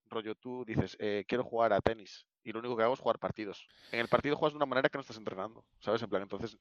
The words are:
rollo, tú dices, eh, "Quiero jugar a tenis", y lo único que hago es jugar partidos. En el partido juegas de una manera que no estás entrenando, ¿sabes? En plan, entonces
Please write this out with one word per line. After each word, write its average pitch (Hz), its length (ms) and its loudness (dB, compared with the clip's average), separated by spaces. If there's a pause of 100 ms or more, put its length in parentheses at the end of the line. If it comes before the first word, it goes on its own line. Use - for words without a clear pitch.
rollo, 110 280 -6
tú 127 300 -10
dices, 104 360 -2
eh, 104 280 -2
"Quiero 123 160 0
jugar 113 280 2
a 98 80 6
tenis", 110 460 -4 (160)
y - 80 -10
lo 107 80 -6
único 120 180 -4
que 110 60 2
hago 120 120 4
es 135 60 -2
jugar 117 200 2
partidos. 95 440 -4 (280)
En 117 80 0
el 117 80 0
partido 139 260 2
juegas 147 200 2
de - 20 -14
una 147 100 2
manera 131 220 4
que 143 100 -4
no 135 40 -6
estás 110 160 -14
entrenando, 107 460 -6 (140)
¿sabes? 110 240 0
En 104 80 -6
plan, 98 120 0
entonces 101 380 -8